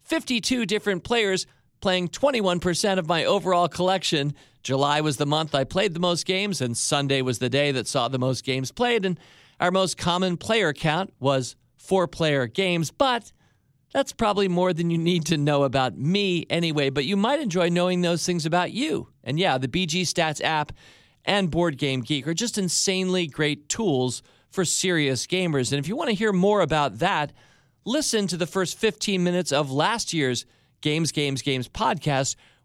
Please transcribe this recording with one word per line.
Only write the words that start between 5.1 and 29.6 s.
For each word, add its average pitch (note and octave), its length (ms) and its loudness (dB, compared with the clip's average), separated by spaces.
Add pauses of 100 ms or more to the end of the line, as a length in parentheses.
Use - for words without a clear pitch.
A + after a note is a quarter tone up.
the D3 80 0
month D3+ 280 0
I C#3 80 2
played F#3 320 -2
the E3+ 60 -6
most F3 260 0
games, F#3+ 340 -2
and A#2+ 160 -2
Sunday C#3 460 0
was B2+ 160 -2
the B2 120 -2
day C#3+ 200 2
that C3 160 -2
saw A#2+ 220 0
the C3 100 -2
most B2+ 260 -2
games C3 280 -4
played, A#3 320 0
and F#3 160 -2 (400)
our F3 100 2
most F#3 260 2
common F3+ 400 0
player G3 360 0
count D#3+ 480 -2
was C3 340 0 (220)
four-player D#3 720 0
games, F3 420 0
but B3 400 0 (600)
that's C#4 200 0
probably G3+ 360 2
more F3+ 240 2
than E3+ 180 0
you E3+ 60 0
need E3 300 0
to E3 100 0
know D3 260 2
about C3 360 0
me F3 500 0
anyway, D#3 400 0
but C3+ 160 -2
you F3+ 100 -2
might A#3+ 260 2
enjoy F3+ 280 0
knowing F3+ 320 2
those E3+ 240 0
things F3 220 -2
about E3 260 0
you. - 380 -4 (120)
And C3+ 160 -2
yeah, D#3+ 200 2
the C3 100 -4
B F3+ 160 -2
G F3 180 -2
Stats D#3+ 400 -2
app D3+ 300 0 (540)
and F#3+ 240 2
Board E3 260 0
Game C3+ 240 -2
Geek C3 260 -4
are E3 80 -2
just A3 220 -4
insanely F#3 720 0
great D3 420 -2
tools C3 540 0 (280)
for F#3+ 140 -2
serious D3+ 600 0
gamers. E3 460 0
And C#3+ 60 0
if C#3 80 -4
you F#3 80 -4
want D#4 140 -4
to G#3+ 80 0
hear G#3+ 160 0
more G3 300 4
about C#3+ 380 0
that, E3 320 0 (520)
listen A3+ 440 0
to E3+ 100 -4
the E3+ 80 -2
first F3+ 320 -2
fifteen G#3 440 0
minutes F3 300 0
of C#3+ 180 2